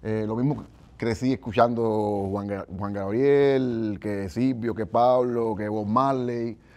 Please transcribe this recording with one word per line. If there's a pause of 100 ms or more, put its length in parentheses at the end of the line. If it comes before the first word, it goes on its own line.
eh,
lo
mismo (320)
crecí
escuchando
Juan
Ga-, (100)
Juan
Gabriel,
que
Silvio,
que
Pablo,
que
Bob
Marley. (200)